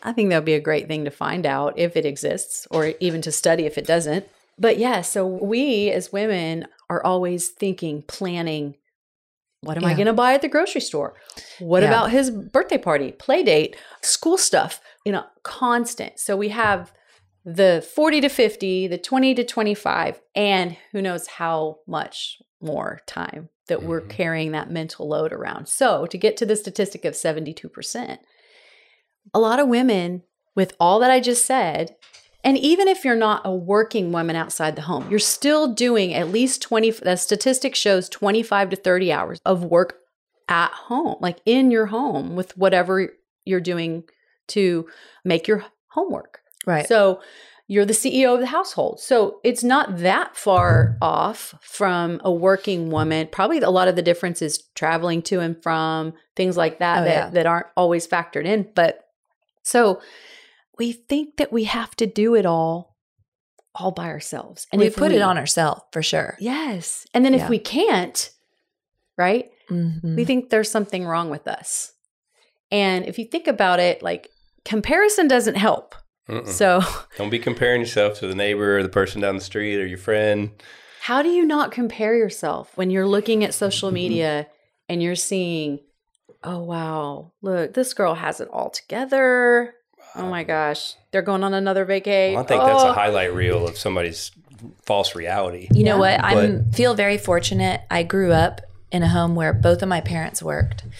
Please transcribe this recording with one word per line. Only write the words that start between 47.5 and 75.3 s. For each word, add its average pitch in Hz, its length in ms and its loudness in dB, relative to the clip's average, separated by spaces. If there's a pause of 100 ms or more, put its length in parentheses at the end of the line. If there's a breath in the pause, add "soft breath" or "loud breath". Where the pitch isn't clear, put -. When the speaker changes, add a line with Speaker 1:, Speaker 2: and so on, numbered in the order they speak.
Speaker 1:
you're 202 180 2
the 220 100 0
C 262 260 0
E 262 60 6
O 247 80 4
of 240 60 0
the 254 60 -2
household. 311 520 -4
So 214 440 2
it's 240 200 0
not 247 340 2
that 185 400 0
far 175 640 4
off 160 600 -2
from 175 640 -2
a 190 80 0
working 175 600 0
woman. 156 400 0
Probably 247 280 0
a 202 120 2
lot 185 160 4
of 180 80 2
the 180 80 0
difference 175 400 0
is 151 200 -4 (120)
traveling 165 480 0
to 185 160 -2
and 165 240 -4
from, 160 500 -2 (220 soft breath)
things 185 220 0
like 165 200 0
that, 175 240 2
Speaker 2:
Oh, 165 40 0
Speaker 1:
that, 175 60 4
Speaker 2:
yeah. 160 200 0
Speaker 1:
that 170 160 2
aren't 170 180 0 (100)
always 170 320 2
factored 170 380 -4
in. 202 300 0
But 165 240 2 (640)
so 220 360 4 (800 loud breath)
we 233 140 -4
think 294 460 -4
that 285 140 0
we 226 120 0
have 226 320 -6
to 226 100 0
do 214 300 2
it 202 100 4
all, 165 500 -2 (800)
all 185 180 -4
by 175 180 -8
ourselves. - 640 -12
And 202 80 2
Speaker 2:
We 214 80 6
Speaker 1:
if 208 80 -2
Speaker 2:
put 294 160 2
Speaker 1:
we 240 60 4
Speaker 2:
it 202 40 4
on 185 180 2
ourselves, 151 420 0 (100)
for 156 120 -4
sure. - 360 -2
Speaker 1:
Yes. 240 760 -6
And 247 100 6
then 269 80 6
if 254 80 4
Speaker 2:
Yeah. - 80 -4
Speaker 1:
we 220 100 2
can't, 220 720 -2 (880)
right, 196 320 0 (220)
Speaker 2:
Mm-hmm. 165 440 -2
Speaker 1:
we 233 100 0
think 254 260 0
there's 214 180 2
something 196 360 -4
wrong 165 260 -2
with 143 160 -10
us. - 440 -8 (800)
And 190 360 0
if - 100 -10
you 226 80 -8
think 330 220 -4
about 190 320 2
it, 175 240 0
like, - 260 -8 (340)
comparison 339 640 2
doesn't 247 280 2